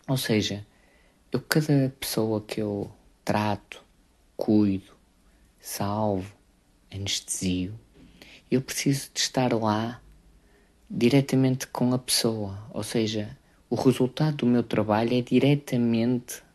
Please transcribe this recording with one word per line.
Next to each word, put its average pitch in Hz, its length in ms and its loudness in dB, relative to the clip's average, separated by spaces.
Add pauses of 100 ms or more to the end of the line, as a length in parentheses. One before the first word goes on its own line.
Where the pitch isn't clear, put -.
Ou 135 100 0
seja, 104 480 -2 (640)
eu, 127 80 -2
cada 139 600 2
pessoa 110 420 -2
que - 200 -8
eu 101 300 -4 (320)
trato, 104 600 -2 (540)
cuido, 104 540 2 (680)
salvo, 101 720 -4 (640)
anestesio, 92 800 -4 (800)
eu 127 100 2
preciso - 520 -4
de - 60 -6
estar 127 340 0
lá 113 460 -2 (920)
diretamente 131 760 2
com 123 260 0
a 127 60 0
pessoa. 107 580 -2 (140)
Ou 107 120 -6
seja, 107 520 -2 (340)
o 120 60 0
resultado 135 600 2
do 123 80 -2
meu 120 160 4
trabalho 110 520 0
é 123 80 2
diretamente, 123 1200 2 (120)